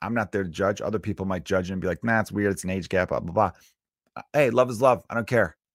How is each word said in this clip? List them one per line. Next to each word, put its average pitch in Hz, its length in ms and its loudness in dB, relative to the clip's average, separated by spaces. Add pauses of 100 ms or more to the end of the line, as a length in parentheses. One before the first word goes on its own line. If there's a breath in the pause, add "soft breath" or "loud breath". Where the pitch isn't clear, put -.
I'm 107 140 -4
not 110 180 -2
there 98 100 0
to 92 60 -4
judge. 95 320 0
Other 104 180 -2
people 95 280 -6
might 90 180 -4
judge 92 260 0
and 92 120 -6
be 95 40 -2
like, 85 160 -4
"Nah, 113 180 2
it's - 120 -4
weird. 101 200 2
It's - 120 -8
an 92 60 -4
age 92 180 -4
gap, 92 220 0
blah, 69 100 -2
blah, 85 120 -6
blah." 98 200 2 (640 soft breath)
Uh, - 60 -14 (100)
hey, 143 160 4
love 123 220 4
is 113 100 -6
love. 123 300 4
I - 40 -6
don't 113 120 -2
care. 110 320 2 (160)